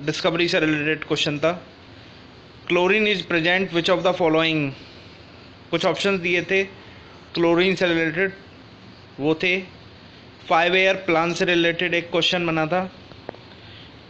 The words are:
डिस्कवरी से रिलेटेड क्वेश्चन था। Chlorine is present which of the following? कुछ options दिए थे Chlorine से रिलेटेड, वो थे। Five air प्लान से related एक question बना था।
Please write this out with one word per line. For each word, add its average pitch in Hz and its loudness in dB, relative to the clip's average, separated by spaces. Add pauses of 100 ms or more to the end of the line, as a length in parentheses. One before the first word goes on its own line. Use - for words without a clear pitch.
डिस्कवरी 170 0
से 175 2
रिलेटेड 156 0
क्वेश्चन 147 -2
था। 170 -2 (1080)
Chlorine 185 2 (100)
is 180 -6
present 175 0
which 165 0
of 180 2
the 180 0
following? 160 0 (1000)
कुछ 170 0
options 190 0
दिए 175 -2
थे 190 0 (720)
Chlorine 170 4
से 185 0
रिलेटेड, 165 0 (880)
वो 151 2
थे। 185 0 (880)
Five 175 4
air 190 4
प्लान 170 0
से 185 -2
related 170 2
एक 170 -2
question 175 0
बना 160 0
था। 185 -2 (1160)